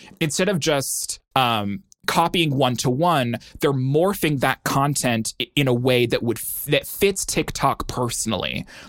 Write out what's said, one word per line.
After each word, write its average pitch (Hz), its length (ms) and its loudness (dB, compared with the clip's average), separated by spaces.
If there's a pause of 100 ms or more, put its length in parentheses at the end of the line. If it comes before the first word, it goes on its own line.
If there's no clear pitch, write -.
(220)
instead 175 260 0
of 196 120 0
just, - 600 -2 (160)
um, 107 480 0 (220)
copying 165 520 2
one 127 180 2
to 135 140 -2
one, 131 480 2 (240)
they're 147 100 4
morphing 147 680 2
that 131 240 0
content 139 760 0
i-, 123 160 -4
in 131 140 2
a 123 40 4
way 123 320 4
that 123 160 0
would 113 160 -2
f-, - 280 -8
that 143 200 0
fits - 400 0
TikTok - 600 -2
personally, 113 800 -4 (240)